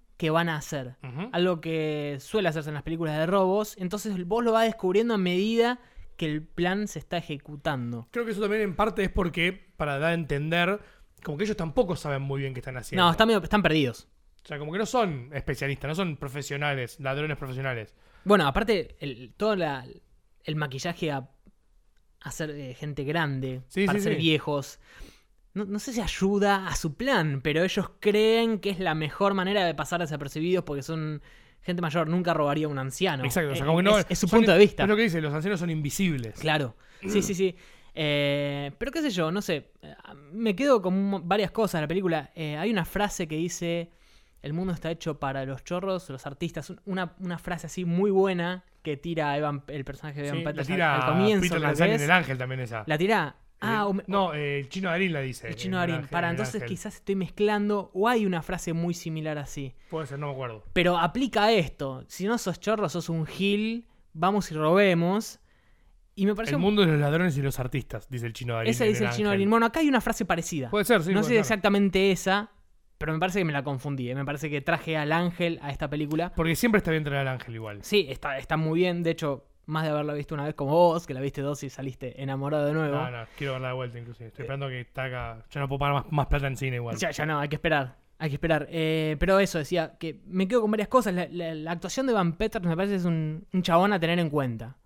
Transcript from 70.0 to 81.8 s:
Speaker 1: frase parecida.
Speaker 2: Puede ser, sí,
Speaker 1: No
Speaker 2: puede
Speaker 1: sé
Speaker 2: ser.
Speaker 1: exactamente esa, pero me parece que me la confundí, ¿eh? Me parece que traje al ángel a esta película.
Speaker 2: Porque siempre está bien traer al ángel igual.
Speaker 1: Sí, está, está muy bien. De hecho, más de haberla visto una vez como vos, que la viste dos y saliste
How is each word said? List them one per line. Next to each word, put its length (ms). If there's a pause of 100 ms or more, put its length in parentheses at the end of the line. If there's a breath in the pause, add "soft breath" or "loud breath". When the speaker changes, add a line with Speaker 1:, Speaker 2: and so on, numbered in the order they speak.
Speaker 1:
frase 240
parecida. 420
Speaker 2:
Puede 160
ser, 180
sí, 80
Speaker 1:
No 100
Speaker 2:
puede 40
Speaker 1:
sé 60
Speaker 2:
ser. 100
Speaker 1:
exactamente 720
esa, 380 (480)
pero 160
me 40
parece 200
que 80
me 60
la 120
confundí, 460
¿eh? 40
Me 100
parece 260
que 100
traje 380
al 140
ángel 500
a 80
esta 180
película. 460
Speaker 2:
Porque 220
siempre 220
está 120
bien 140
traer 220
al 20
ángel 260
igual. 280
Speaker 1:
Sí, 280
está, 260
está 220
muy 220
bien. 220
De 100
hecho, 340 (260)
más 120
de 60
haberla 240
visto 200
una 100
vez 100
como 180
vos, 340
que 80
la 60
viste 220
dos 220
y 60
saliste 520